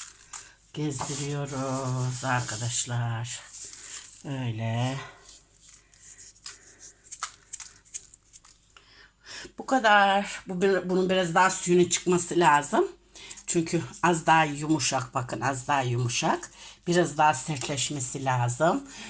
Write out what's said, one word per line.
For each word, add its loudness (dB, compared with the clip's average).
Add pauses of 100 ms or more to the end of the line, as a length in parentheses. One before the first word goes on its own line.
(760)
gezdiriyoruz -4
arkadaşlar. -4 (840)
Böyle. -4 (4000)
Bu -12
kadar. 4
Bu -2
bir-, 2
bunun 2
biraz 0
daha 6
suyunun 4
çıkması 2
lazım. 4 (580)
Çünkü 0 (200)
az 2
daha 6
yumuşak, -2
bakın -4
az -2
daha 2
yumuşak. 0 (360)
Biraz 2
daha 6
sertleşmesi -2
lazım. 2 (220)